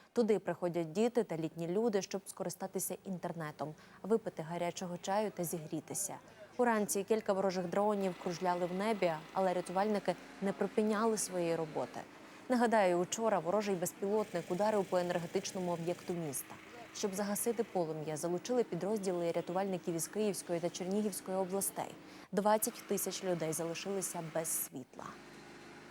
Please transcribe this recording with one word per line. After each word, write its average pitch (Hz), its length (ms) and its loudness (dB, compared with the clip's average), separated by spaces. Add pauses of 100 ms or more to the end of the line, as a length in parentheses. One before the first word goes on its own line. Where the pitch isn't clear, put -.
(120)
Туди 214 260 4
приходять 170 540 0
діти 220 320 4
та 165 120 -4
літні 160 320 -2
люди, 202 340 2
щоб - 260 -6
скористатися 185 760 -6
інтернетом, 165 680 -6 (280)
випити 196 400 0
гарячого 175 560 -4
чаю 202 320 0
та 175 140 -4
зігрітися. 156 720 -4 (400)
Уранці 214 480 2
кілька 220 280 2
ворожих 185 340 2
дронів 196 560 2
кружляли 180 440 0
в 175 80 -4
небі, 190 380 2 (200)
але 185 220 2
рятувальники 190 600 2 (240)
не 196 120 2
припиняли 214 680 2
своєї 170 380 0
роботи. 156 440 -4 (480)
Нагадаю, 220 500 6
учора 208 400 2
ворожий 196 360 2
безпілотник 196 760 0
ударив 202 340 4
по 185 140 2
енергетичному 175 760 0
об'єкту 170 400 -2
міста. 160 420 -4 (400)
Щоб 196 200 -2
загасити 208 500 0
полум'я, 156 520 -2
залучили 175 480 2
підрозділи 180 680 0
рятувальників 180 640 0
із 160 140 -2
Київської 196 520 0
та 170 100 0
Чернігівської 190 680 -2
областей. 190 580 -2 (380)
Двадцять 214 560 2
тисяч 190 360 -2
людей 160 280 0
залишилися 170 720 -2 (120)
без 165 140 -2
світла. - 560 -6 (880)